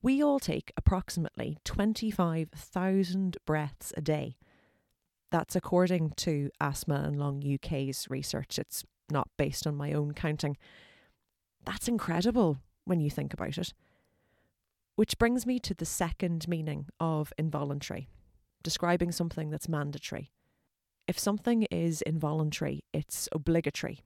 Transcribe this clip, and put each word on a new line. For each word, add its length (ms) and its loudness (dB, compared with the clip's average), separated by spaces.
We 220 6
all 160 6
take 380 -2
approximately 840 0
twenty-five 880 0
thousand 920 0
breaths 520 -2
a 40 -4
day. 360 -2
That's 240 0
according 640 2
to 420 0
Asthma 460 0
and 140 -2
Lung 220 -2
U 160 0
K's 520 -4
research. 500 -4
It's 240 -6
not 260 0
based 280 0
on 100 0
my 180 -2
own 200 0
counting. 440 -2
That's 220 -6
incredible 720 2
when 140 2
you 100 2
think 240 -4
about 240 -6
it. 160 -6
Which 220 2
brings 280 4
me 140 0
to 140 -4
the 120 -4
second 640 -2
meaning 380 -2
of 380 0
involuntary, 720 -4
describing 520 2
something 360 -2
that's 200 -6
mandatory. 600 -4
If 100 0
something 540 2
is 300 0
involuntary, 920 0
it's 400 -4
obligatory 760 0